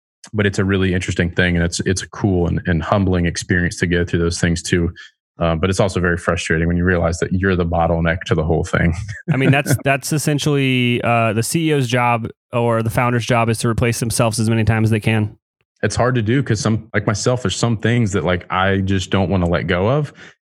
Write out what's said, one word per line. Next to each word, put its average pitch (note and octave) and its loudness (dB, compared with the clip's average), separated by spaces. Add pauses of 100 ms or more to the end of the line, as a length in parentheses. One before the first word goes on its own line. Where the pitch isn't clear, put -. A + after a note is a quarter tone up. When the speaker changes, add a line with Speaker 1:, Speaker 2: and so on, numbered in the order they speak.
(340)
Speaker 1:
but G#2 2
it's G2+ 0
a G2 2
really F#2+ 2
interesting F2+ -2
thing. F2+ 2
And E2+ 2
it's, - -4
it's - -2
a - -14
cool F2+ 0
and, E2+ -2
and D#2+ 0
humbling F#2 0
experience F2 -2
to F#2 0
go F2 0
through E2+ -2
those E2+ -2
things E2+ 0
too. E2+ 0 (460)
Uh, E2 0
but F2+ 0
it's F#2 0
also F#2 0
very F2 2
frustrating E2 0
when E2+ 0
you F2 0
realize F2 0
that - -2
you're F#2+ 0
the F2 0
bottleneck E2 0
to - -2
the D#2 0
whole D#2+ 0
thing. E2+ 0 (200)
<laughs> - -6
Speaker 2:
I C3+ 0
mean, C3+ 4
that's, C#3+ 2 (120)
that's C3+ -2
essentially, C3+ 0
uh, A2+ 2
the A2 0
C E3 -2
E D3+ 2
O's C3+ 2
job A#2+ 0 (240)
or A#2 0
the A2+ -4
founder's A#2+ 0
job A#2 2
is A2+ 2
to B2+ 0
replace A#2 0
themselves A2+ 0
as A2 0
many A2+ 2
times A2 2
as G#2+ 0
they A2 2
can. G#2+ 0 (440)
Speaker 1:
It's G#2+ -2
hard B2 2
to A#2 0
do A#2+ 0
'cause G#2+ -2
some, A2 -2
like G#2 -2
myself, B2 0
there's F#2+ -2
some A#2 0
things A2+ 0
that, E2+ 0
like, F2+ -2
I F#2+ 2
just F#2+ -2
don't F#2+ 2
wanna F#2 2
let E2+ 0
go F2+ 0
of. C#3+ 0 (320)